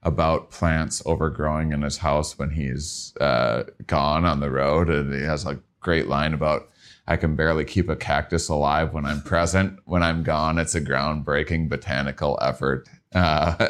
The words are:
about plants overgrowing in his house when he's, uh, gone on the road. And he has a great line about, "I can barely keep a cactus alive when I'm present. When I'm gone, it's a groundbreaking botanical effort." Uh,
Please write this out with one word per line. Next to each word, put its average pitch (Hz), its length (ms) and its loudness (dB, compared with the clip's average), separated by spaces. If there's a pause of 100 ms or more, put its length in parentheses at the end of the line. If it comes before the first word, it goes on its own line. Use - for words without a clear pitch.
about 80 480 0
plants 80 560 -2
overgrowing 78 680 0
in 73 100 -2
his 71 160 -4
house 76 400 0
when 76 120 -2
he's, 73 720 -6
uh, 60 440 2 (220)
gone 76 380 2
on 76 160 2
the 71 100 -2
road. 71 400 2
And 71 240 0
he 67 80 -2
has 76 240 -2
a 71 140 -6 (200)
great 80 280 0
line 76 260 0
about, 76 340 0 (380)
"I 85 100 2
can 78 200 0
barely 80 280 2
keep 87 240 0
a 76 80 -2
cactus 73 520 -2
alive 76 440 0
when 73 140 -4
I'm 73 160 -4
present. 92 600 0
When 87 180 0
I'm 82 200 2
gone, 80 360 0
it's 82 160 -2
a 82 60 0
groundbreaking 73 880 0
botanical 69 760 -2
effort." 67 460 -2 (260)
Uh, 82 400 4 (160)